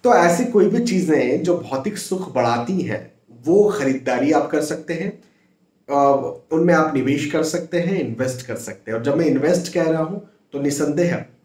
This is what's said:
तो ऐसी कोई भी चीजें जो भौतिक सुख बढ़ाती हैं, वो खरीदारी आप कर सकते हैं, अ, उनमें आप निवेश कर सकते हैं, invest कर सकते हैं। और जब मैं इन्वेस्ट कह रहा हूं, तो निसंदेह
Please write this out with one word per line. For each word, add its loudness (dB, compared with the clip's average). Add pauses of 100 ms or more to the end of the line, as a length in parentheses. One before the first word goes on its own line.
तो 6
ऐसी 4
कोई 4
भी 0
चीजें 2
जो 2
भौतिक -6
सुख -8
बढ़ाती 0
हैं, -8 (320)
वो 6
खरीदारी 0
आप 2
कर 0
सकते -6
हैं, -8 (680)
अ, 2 (180)
उनमें 4
आप 2
निवेश 0
कर 0
सकते -4
हैं, -2
invest -4
कर -8
सकते -12
हैं। -4
और -6
जब 0
मैं 2
इन्वेस्ट 0
कह 0
रहा 0
हूं, -6 (340)
तो -6
निसंदेह -2 (200)